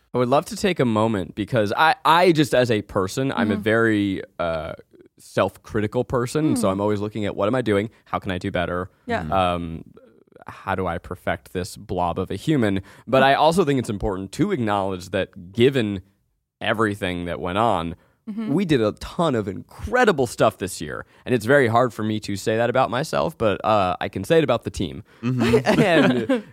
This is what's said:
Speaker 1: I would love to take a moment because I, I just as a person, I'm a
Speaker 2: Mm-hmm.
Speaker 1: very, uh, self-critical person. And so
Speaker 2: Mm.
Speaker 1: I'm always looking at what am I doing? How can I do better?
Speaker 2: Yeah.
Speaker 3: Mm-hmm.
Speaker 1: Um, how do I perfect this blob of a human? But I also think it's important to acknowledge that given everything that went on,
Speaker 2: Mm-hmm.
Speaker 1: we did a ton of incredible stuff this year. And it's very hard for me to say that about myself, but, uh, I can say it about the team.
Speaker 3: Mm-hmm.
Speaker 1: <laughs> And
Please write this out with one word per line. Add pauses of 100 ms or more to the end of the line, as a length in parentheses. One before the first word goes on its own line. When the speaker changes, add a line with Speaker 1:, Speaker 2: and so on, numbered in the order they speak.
(140)
Speaker 1:
I
would
love
to
take
a
moment
because
I, (100)
I
just
as
a
person,
I'm
a
Speaker 2:
Mm-hmm.
Speaker 1:
very, (160)
uh, (460)
self-critical
person.
And
so
Speaker 2:
Mm.
Speaker 1:
I'm
always
looking
at
what
am
I
doing? (160)
How
can
I
do
better? (160)
Speaker 2:
Yeah.
Speaker 3:
Mm-hmm.
Speaker 1:
Um, (600)
how
do
I
perfect
this
blob
of
a
human? (260)
But
I
also
think
it's
important
to
acknowledge
that
given (600)
everything
that
went
on, (340)
Speaker 2:
Mm-hmm.
Speaker 1:
we
did
a
ton
of
incredible
stuff
this
year. (180)
And
it's
very
hard
for
me
to
say
that
about
myself,
but,
uh,
I
can
say
it
about
the
team. (200)
Speaker 3:
Mm-hmm.
Speaker 1:
<laughs>
And (100)